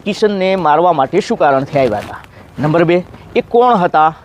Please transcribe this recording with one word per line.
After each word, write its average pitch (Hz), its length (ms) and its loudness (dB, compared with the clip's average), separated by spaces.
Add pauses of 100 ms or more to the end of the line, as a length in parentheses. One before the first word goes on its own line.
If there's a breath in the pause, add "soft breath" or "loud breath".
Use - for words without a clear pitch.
કિશનને 196 520 -2
મારવા 165 360 2
માટે 151 280 0
શું 220 180 -4
કારણથી 139 400 0
આવ્યા 113 200 0
હતા, 98 180 -14 (420 loud breath)
નંબર 156 260 0
બે, 175 200 0 (320 loud breath)
એ 233 40 0
કોણ 240 340 2
હતા 165 400 0 (100)